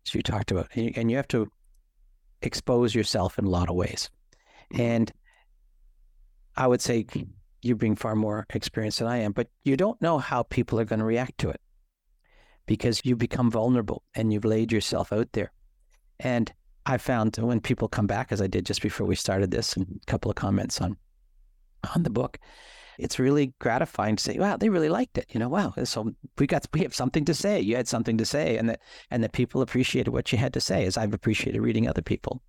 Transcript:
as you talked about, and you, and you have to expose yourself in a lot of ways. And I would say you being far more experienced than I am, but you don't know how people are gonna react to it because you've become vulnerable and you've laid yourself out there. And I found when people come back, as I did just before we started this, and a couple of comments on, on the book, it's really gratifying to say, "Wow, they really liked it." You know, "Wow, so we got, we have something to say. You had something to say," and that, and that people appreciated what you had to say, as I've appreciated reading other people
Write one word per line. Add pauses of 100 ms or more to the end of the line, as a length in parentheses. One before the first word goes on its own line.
as
you
talked
about,
and
you,
and
you
have
to (920)
expose
yourself
in
a
lot
of
ways. (680)
And (1400)
I
would
say (560)
you
being
far
more
experienced
than
I
am,
but (160)
you
don't
know
how
people
are
gonna
react
to
it (1040)
because
you've
become
vulnerable (140)
and
you've
laid
yourself
out
there. (680)
And (360)
I
found
when
people
come
back,
as
I
did
just
before
we
started
this,
and (160)
a
couple
of
comments
on, (960)
on
the
book, (580)
it's
really
gratifying
to
say,
"Wow,
they
really
liked
it."
You
know,
"Wow,
so (280)
we
got,
we
have
something
to
say.
You
had
something
to
say,"
and
that, (320)
and
that
people
appreciated
what
you
had
to
say,
as
I've
appreciated
reading
other
people